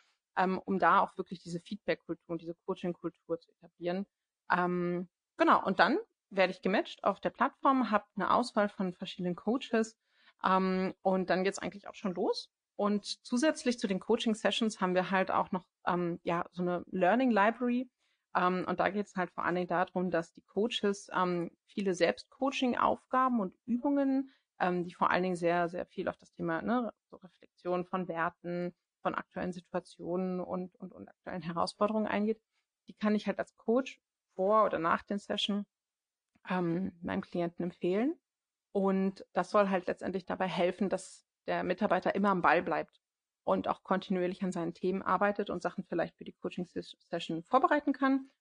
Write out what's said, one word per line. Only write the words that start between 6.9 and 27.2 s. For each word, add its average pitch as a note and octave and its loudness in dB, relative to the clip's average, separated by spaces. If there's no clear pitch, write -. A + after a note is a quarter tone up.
auf G3 0
der F3 -4
Plattform, C4 2
hab G#3 0
eine F#3+ 0
Auswahl A3 2
von F#3 -4
verschiedenen F3+ -6
Coaches, A3+ -2
ähm, F#3+ 2
und F#3+ 2
dann F#3 2
geht's F#3+ -2
eigentlich - -10
auch - -12
schon F#3 -6
los. B3+ -2
Und G3+ 0
zusätzlich B3 0
zu - -2
den F#3+ -2
Coaching-Sessions A3 0
haben F3+ 0
wir F3+ 0
halt F#3+ 2
auch - 0
noch, G3 -4
ähm, F3 0
ja, E3+ -2
so F3+ -6
eine F3+ -2
Learning-Library. A3+ 2
Ähm, F#3 2
und F3+ -2
da F3 2
geht's G3+ -6
halt F3+ -2
vor - -6
allen F3 0
Dingen F3+ -2
darum, F3+ -2
dass E3+ -2
die - -20
Coaches, G3+ -4
ähm, F3+ 0
viele F#3+ -2
Selbst-Coaching-Aufgaben B3 0
und F#3 -4
Übungen, C4+ 0
ähm, F3+ 0
die F3 -12
vor - 2
allen F3+ 4
Dingen F#3 0
sehr, E3+ 2
sehr F3 -6
viel - -6
auf - -2
das - -20
Thema, E3 -4
ne, A#3 -2
so - -20
Reflexion - -6